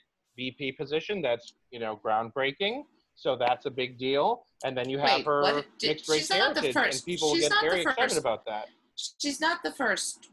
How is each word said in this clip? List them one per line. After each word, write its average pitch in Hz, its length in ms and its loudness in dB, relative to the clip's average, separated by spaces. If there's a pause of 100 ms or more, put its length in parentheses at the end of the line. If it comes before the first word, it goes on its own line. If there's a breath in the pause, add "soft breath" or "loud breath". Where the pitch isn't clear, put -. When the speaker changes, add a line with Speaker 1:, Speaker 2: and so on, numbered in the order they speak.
(360)
Speaker 1:
V 127 220 -8
P 135 140 -6
position. 156 520 -4
That's, 120 300 -2 (180)
you 123 80 -12
know, 110 260 -6
groundbreaking. 135 800 0 (320)
So 139 200 0
that's 120 300 0
a 139 60 -4
big 127 260 -6
deal. 139 480 0 (180)
And 131 140 -4
then 127 120 -2
you 139 100 -2
have 135 180 4
Speaker 2:
Wait, 135 80 -4
Speaker 1:
her 147 160 2
Speaker 2:
what? 143 240 2 (140)
Did, 220 100 0
Speaker 1:
mixed 151 200 -4
race 156 180 2
Speaker 2:
she's - 20 -4
not 277 240 2
the 311 80 0
Speaker 1:
heritage, 139 120 0
Speaker 2:
first. 175 260 0
Speaker 1:
and - 60 -10
people 156 280 2
Speaker 2:
She's 165 100 4
Speaker 1:
get 147 60 4
Speaker 2:
not - 140 4
the 156 60 2
Speaker 1:
very 180 120 4
excited - 200 0
Speaker 2:
first. 247 160 2
Speaker 1:
about 123 280 0
that. 107 220 -6 (500)
Speaker 2:
She's 285 240 -4
not 330 220 0
the 302 80 -4
first - 600 -4